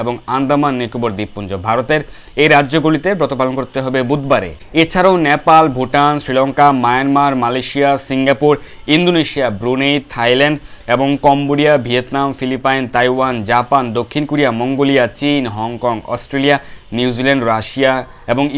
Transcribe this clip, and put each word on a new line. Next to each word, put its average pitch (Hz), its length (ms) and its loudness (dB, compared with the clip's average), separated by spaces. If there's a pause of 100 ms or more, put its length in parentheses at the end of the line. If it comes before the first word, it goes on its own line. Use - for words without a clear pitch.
এবং 120 120 -4 (220)
আন্দামান 143 440 0
নিকোবর 117 360 -4
দ্বীপপুঞ্জ। 104 340 -8 (180)
ভারতের 127 320 0 (420)
এই 151 120 6
রাজ্যগুলিতে 147 540 2 (100)
ব্রত 139 220 0
পালন 131 180 -2
করতে 131 260 -6
হবে 131 160 -2 (100)
বুধবারে। 135 400 0 (320)
এছাড়াও 185 320 2 (120)
নেপাল, 160 380 4 (120)
ভুটান, 143 460 0
শ্রীলঙ্কা, 135 440 2 (180)
মায়ানমার, 139 480 2 (100)
মালয়েশিয়া, 127 480 0 (180)
সিঙ্গাপুর, 135 460 2 (400)
ইন্দোনেশিয়া, 160 520 2 (140)
ব্রুনেই, 135 360 0 (160)
থাইল্যান্ড 131 440 2 (380)
এবং 135 140 2 (180)
কম্বোডিয়া, 143 460 2 (140)
ভিয়েতনাম, 127 420 -2 (100)
ফিলিপাইন, 131 440 -2 (120)
তাইওয়ান, 127 400 0 (160)
জাপান, 123 340 2 (140)
দক্ষিণ 120 320 -4
কোরিয়া, 147 200 0 (100)
মঙ্গোলিয়া, 135 440 0 (140)
চীন, 143 240 0 (140)
হংকং, 117 400 -4 (180)
অস্ট্রেলিয়া, 139 420 0 (400)
নিউজিল্যান্ড, 127 460 0 (100)
রাশিয়া 131 400 0 (400)
এবং 135 120 0 (140)